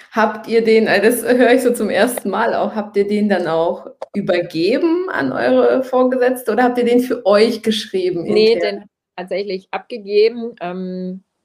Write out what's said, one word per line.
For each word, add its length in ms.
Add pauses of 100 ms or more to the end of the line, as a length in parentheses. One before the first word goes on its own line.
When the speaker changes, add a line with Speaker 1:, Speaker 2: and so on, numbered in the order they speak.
(120)
Speaker 1:
Habt 360
ihr 160
den, 240
äh, 140
das 220
höre 300
ich 100
so 100
zum 160
ersten 400
Mal 240
auch, 220
habt 220
ihr 100
den 220
dann 180
auch 400 (260)
übergeben 960
an 220
eure 520
Vorgesetzte 680
oder 120
habt 140
ihr 80
den 140
für 260
euch 380
geschrieben 600
Speaker 2:
Nee, 300
Speaker 1:
intern? 280
Speaker 2:
den 80 (260)
tatsächlich 560
abgegeben. 880
Ähm, 640 (220)